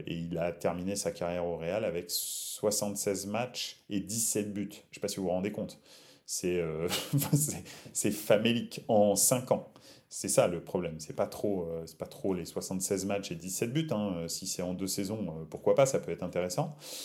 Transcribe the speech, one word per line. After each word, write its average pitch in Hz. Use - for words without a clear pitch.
et 85
il 85
a 85
terminé 90
sa 98
carrière 87
au 85
Real 87
avec 85
soixante-seize 101
matchs -
et 101
dix-sept 104
buts. 98
Je -
sais -
pas 101
si -
vous 98
vous 90
rendez 92
compte. -
C'est, 90
euh, 80
<laughs> 147
c'est, 135
c'est -
famélique 113
en 104
cinq 123
ans. 101
C'est -
ça 107
le 85
problème. 85
C'est -
pas 101
trop, 101
euh, 82
c'est -
pas -
trop -
les 87
soixante-seize 92
matchs 101
et 87
dix-sept 92
buts, 156
hein. 104
Euh, 85
si -
c'est 92
en 90
deux 95
saisons, 101
euh, 80
pourquoi -
pas, 139
ça 95
peut 87
être 85
intéressant. 90